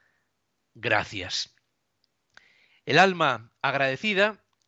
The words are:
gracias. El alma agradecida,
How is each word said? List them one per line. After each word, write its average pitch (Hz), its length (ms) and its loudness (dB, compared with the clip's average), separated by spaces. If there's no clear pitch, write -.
gracias. 107 800 -6
El 139 140 2
alma 160 640 2
agradecida, 160 840 0